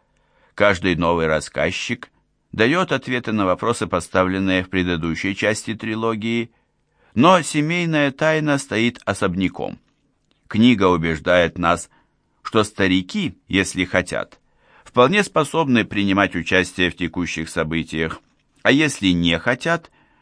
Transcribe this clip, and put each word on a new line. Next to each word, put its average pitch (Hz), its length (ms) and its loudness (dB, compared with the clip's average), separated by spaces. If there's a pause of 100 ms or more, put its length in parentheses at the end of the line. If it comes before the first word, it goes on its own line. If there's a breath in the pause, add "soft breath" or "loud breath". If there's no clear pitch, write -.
(560)
Каждый 98 400 2
новый 82 320 0
рассказчик 78 840 -4 (400)
даёт 147 400 2
ответы 127 400 -4
на 107 140 0
вопросы, 98 420 -2
поставленные 92 760 0
в 92 60 -12
предыдущей 87 680 -2
части 107 380 -2
трилогии, 113 800 -4 (640)
но 170 280 6
семейная 156 720 -2
тайна 151 460 0
стоит 120 480 -2
особняком. 92 760 -2 (680)
Книга 110 380 4
убеждает 82 720 2
нас, 85 320 0 (520)
что 110 220 0
старики, 95 760 -2 (100)
если 92 380 -2
хотят, - 540 -4 (440 soft breath)
вполне 170 400 4
способны 139 640 0
принимать 101 500 0
участие 90 540 0
в 85 60 -10
текущих 82 540 -6
событиях, 80 720 -4 (420)
а 110 80 2
если 139 360 0
не 85 320 2
хотят, 165 520 -4 (300 soft breath)